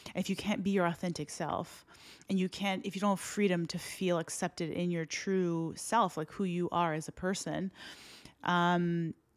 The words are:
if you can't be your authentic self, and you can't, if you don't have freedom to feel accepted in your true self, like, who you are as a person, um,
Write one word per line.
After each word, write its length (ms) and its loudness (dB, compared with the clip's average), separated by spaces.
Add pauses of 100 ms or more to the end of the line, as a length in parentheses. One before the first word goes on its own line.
(140)
if 160 -2
you 60 0
can't 280 -2
be 60 2
your 160 4
authentic 440 -2
self, 540 -4 (440)
and 120 2
you 80 2
can't, 380 -2
if 100 -6
you 40 -4
don't 100 4
have 100 2
freedom 460 2
to 120 -6
feel 400 0
accepted 520 -2
in 200 0
your 140 0
true 720 0
self, 400 2
like, 160 -4
who 120 0
you 280 0
are 220 2
as 120 -4
a 60 -10
person, 580 -2 (720)
um, 720 4 (220)